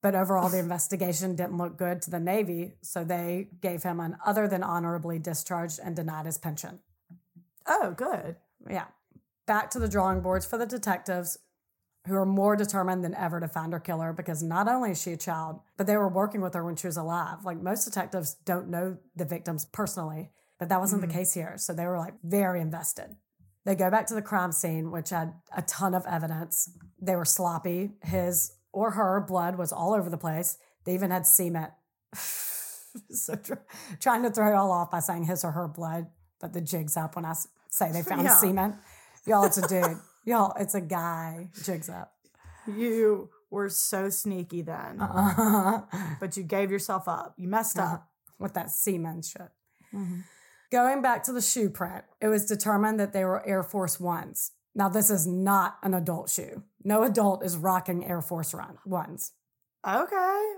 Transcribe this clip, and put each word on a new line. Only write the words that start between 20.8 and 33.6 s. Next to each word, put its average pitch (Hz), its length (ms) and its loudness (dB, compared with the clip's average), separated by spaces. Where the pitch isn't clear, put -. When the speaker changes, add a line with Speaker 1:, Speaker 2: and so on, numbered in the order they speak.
Speaker 2:
Mm-hmm. 170 100 -2
Speaker 1:
the 160 60 -2
case 180 160 0
here. 180 240 -6
So - 160 -4
they 170 120 -2
were, 180 120 -2
like, 170 160 -6
very 185 380 2
invested. 160 560 -6
They 196 100 4
go 185 160 4
back 214 160 4
to 226 80 -4
the 214 60 -2
crime 180 320 0
scene, 160 380 -2
which 165 180 -6
had 165 240 -4
a 185 80 -4
ton 185 300 0
of 180 120 0
evidence. 165 640 -2
They 185 160 2
were 170 80 0
sloppy. 175 680 0
His 175 520 0
or 208 200 0
her 190 280 2
blood 180 380 0
was 170 140 -4
all 180 220 0
over 185 180 0
the 170 60 -4
place. 160 400 -4
They 180 80 -2
even 185 180 0
had 180 160 0
cement. 170 460 4
<laughs> - 0 -
So - 240 -4
tr-, - 180 -8